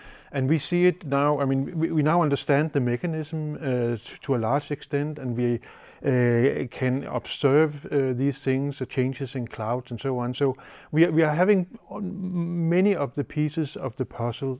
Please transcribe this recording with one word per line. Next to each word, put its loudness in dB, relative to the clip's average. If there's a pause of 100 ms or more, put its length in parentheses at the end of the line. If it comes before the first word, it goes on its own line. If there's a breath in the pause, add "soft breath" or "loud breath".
(320 loud breath)
And 0
we 4
see 2
it 2
now, 2
I 0
mean, 0
we, 0
we 2
now 4
understand 2
the 0
mechanism, -2
uh, 0
t-, -16
to 0
a 2
large 0
extent, -4
and -4
we, 2 (440 loud breath)
uh, 4
can -2
observe, 0
uh, 0
these -2
things, -2
the -4
changes -4
in -4
clouds -6
and -6
so -2
on. -2
So 0 (360 loud breath)
we 4
are, 2
we 4
are 2
having 4 (200)
on -4
many 4
of -4
the -2
pieces -2
of -6
the -4
puzzle -4